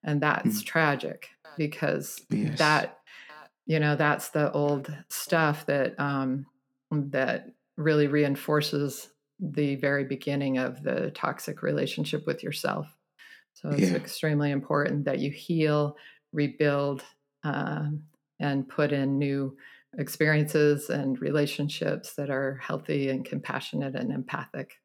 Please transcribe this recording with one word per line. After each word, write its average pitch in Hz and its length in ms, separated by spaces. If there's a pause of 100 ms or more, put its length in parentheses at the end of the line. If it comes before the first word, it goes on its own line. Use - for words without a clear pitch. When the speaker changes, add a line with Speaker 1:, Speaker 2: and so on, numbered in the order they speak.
Speaker 1:
And 147 180
that's 113 400
Speaker 2:
Mm. - 40
Speaker 1:
tragic, - 640 (280)
because 151 720
Speaker 2:
Yes. 147 300
Speaker 1:
that, 151 400 (680)
you 156 140
know, 151 180
that's 147 320
the 151 240
old 147 380 (180)
stuff 151 560
that, 139 340
um, 139 460 (460)
that 139 600 (260)
really 151 300
reinforces 147 1000 (300)
the 147 360
very 143 300
beginning 135 540
of 131 240
the - 280
toxic - 500
relationship 151 640
with - 180
yourself. - 440 (640)
So - 160
it's 147 120 (100)
Speaker 2:
Yeah. 170 40
Speaker 1:
extremely 147 560
important 143 540
that 139 140
you 139 120
heal, 151 680 (340)
rebuild, 143 720 (400)
um, 151 600 (360)
and 139 280
put 147 260
in 139 260
new 139 380 (400)
experiences 151 920
and 139 320
relationships 147 960
that 143 140
are 135 260
healthy 143 540
and 131 160
compassionate 143 680
and - 160
empathic. 139 720